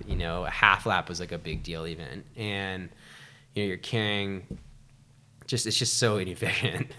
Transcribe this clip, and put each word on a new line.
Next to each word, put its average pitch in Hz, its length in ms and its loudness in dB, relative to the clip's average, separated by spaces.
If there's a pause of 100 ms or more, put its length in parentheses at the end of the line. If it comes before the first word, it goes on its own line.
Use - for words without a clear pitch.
you - 80 -2
know, 87 300 0
a 71 60 -4
half 98 360 6
lap 92 220 2
was, 87 100 -6
like, 87 140 -6
a 85 60 -2
big 80 260 -4
deal 82 240 -6
even. 80 340 -10 (140)
And, 98 520 -4 (640)
you 104 120 0
know, - 20 0
you're 90 120 -2
carrying, 101 800 0 (880)
just, 117 180 0
it's 110 100 2
just - 220 2
so 110 200 6
inefficient. 92 800 -2